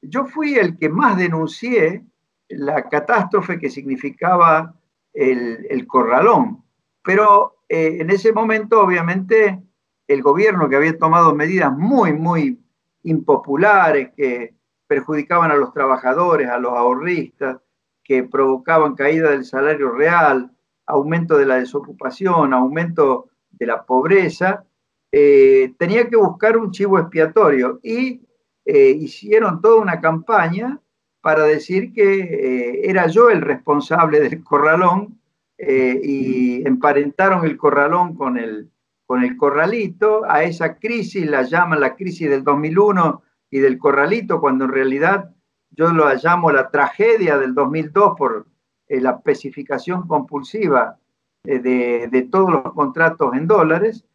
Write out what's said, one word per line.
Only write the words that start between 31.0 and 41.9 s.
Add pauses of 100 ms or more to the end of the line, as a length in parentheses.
para
decir
que,
eh,
era
yo
el
responsable
del
corralón, (380)
eh,
y
emparentaron
el
corralón
con
el, (340)
con
el
corralito.
A
esa
crisis
la
llaman
la